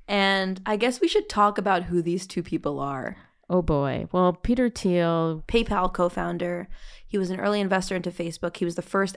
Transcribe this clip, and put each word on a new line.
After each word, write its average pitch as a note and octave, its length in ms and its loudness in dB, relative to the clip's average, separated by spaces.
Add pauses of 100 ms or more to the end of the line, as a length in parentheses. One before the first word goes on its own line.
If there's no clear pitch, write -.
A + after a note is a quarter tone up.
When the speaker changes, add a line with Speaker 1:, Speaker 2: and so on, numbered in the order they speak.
Speaker 1:
And G3 560 2
I G#3+ 100 0
guess A#3+ 240 0
we E4 80 2
should G#4 220 2
talk G#3 280 4
about F#3 260 2
who F3 180 0
these E3+ 260 -2
two F3 160 -4
people D3 380 -4
are. C#3 340 -6 (340)
Speaker 2:
Oh F3+ 120 2
boy. C#3+ 500 0
Well, F3+ 220 4
Peter B3 340 2
Thiel, E3+ 800 0
Speaker 1:
PayPal G3+ 460 2
co-founder. F3 760 -2 (420)
He G#3 80 -2
was F#3 120 0
an F#3 100 -4
early G3+ 220 0
investor F#3+ 340 0
into F3+ 160 -4
Facebook. E3+ 460 -6
He F#3 80 0
was E3+ 100 -2
the F3 60 -6
first G3 360 0